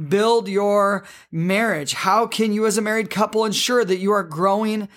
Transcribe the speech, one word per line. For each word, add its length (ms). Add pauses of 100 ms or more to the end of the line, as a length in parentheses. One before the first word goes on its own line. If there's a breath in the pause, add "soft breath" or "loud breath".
build 400
your 560 (280 loud breath)
marriage? 600
How 320
can 260
you 140
as 100
a 60
married 260
couple 380
ensure 380
that 140
you 140
are 120
growing 720